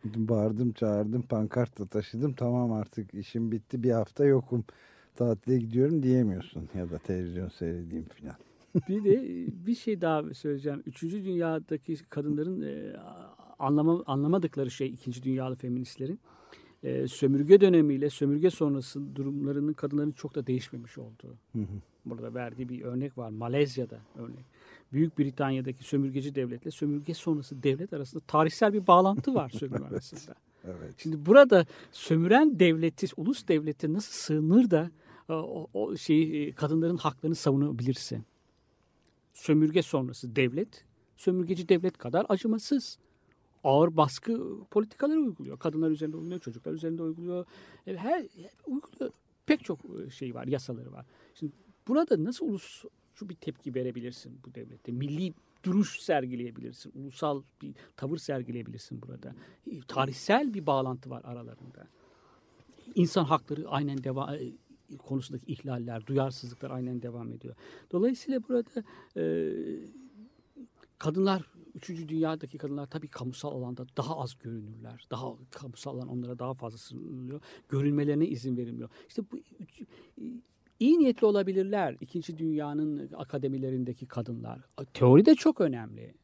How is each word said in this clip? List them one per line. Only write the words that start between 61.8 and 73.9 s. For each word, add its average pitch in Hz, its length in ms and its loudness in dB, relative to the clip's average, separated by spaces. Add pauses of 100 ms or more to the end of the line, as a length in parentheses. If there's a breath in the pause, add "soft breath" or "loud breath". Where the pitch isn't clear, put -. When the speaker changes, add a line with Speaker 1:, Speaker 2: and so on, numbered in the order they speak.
Speaker 2:
İnsan 175 280 4
hakları 151 460 -2
aynen 139 280 -2
deva-, 135 400 -6
e, - 600 -14
konusundaki 135 540 -8
ihlaller, 120 560 -8
duyarsızlıklar 135 640 -4
aynen 123 300 -6
devam 120 320 -10
ediyor. 117 220 -14 (360 loud breath)
Dolayısıyla 240 580 0
burada, 240 340 -2 (340 loud breath)
e, - 360 0 (1400)
kadınlar, 190 460 0 (320)
üçüncü 165 340 -10
dünyadaki 160 480 -2
kadınlar 143 280 -8
tabii 151 220 -10
kamusal 127 440 -8
alanda 127 340 -8 (120)